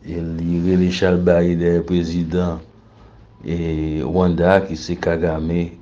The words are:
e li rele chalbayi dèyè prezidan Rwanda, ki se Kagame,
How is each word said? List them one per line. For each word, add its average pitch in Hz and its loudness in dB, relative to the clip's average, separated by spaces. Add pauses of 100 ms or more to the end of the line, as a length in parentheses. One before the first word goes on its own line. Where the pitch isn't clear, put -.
e 82 -10
li 82 -4
rele 92 4
chalbayi 87 2
dèyè 85 2
prezidan 85 -2 (840)
Rwanda, 82 2
ki 82 -8
se - -6
Kagame, 82 -2